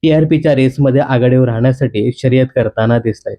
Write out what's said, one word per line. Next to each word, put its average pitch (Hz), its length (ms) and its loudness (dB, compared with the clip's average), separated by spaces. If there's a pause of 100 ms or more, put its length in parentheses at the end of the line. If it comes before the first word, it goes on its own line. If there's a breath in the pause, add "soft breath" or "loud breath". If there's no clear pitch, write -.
टीआरपीच्या 156 520 0
रेसमध्ये 131 460 0
आघाडीवर 127 480 0
राहण्यासाठी 120 640 -2
शर्यत 127 340 0
करताना 113 520 -2
दिसतायत. 107 400 -6